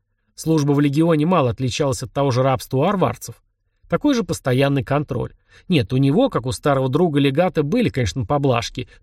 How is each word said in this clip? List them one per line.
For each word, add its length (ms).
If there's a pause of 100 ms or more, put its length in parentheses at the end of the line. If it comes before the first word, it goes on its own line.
(340)
Служба 400
в 60
легионе 480
мало 240
отличалась 500
от 100
того 200
же 100
рабства 360
у 40
арварцев. 640 (460)
Такой 240
же 100
постоянный 600
контроль. 500 (340)
Нет, 260
у 40
него, 320
как 160
у 60
старого 380
друга 300
легата, 440
были, 260
конечно, 360
поблажки, 640 (160)